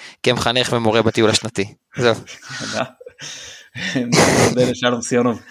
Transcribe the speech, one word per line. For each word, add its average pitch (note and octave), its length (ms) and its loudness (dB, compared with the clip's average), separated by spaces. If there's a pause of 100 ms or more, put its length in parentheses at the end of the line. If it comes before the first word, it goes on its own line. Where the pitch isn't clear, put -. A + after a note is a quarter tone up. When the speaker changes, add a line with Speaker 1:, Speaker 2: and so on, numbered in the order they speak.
(220)
Speaker 1:
כמחנך A#2+ 500 0
ומורה A#2 300 2
בטיול A2 280 2
השנתי. G#2+ 440 -4 (220)
זהו. A#2+ 180 2 (440)
Speaker 2:
תודה. A2 260 -6 (920)
<laughs> B2 720 2
מודה B2 220 2
לשלום B2 320 -2
סיונוב, A#2+ 380 0 (100)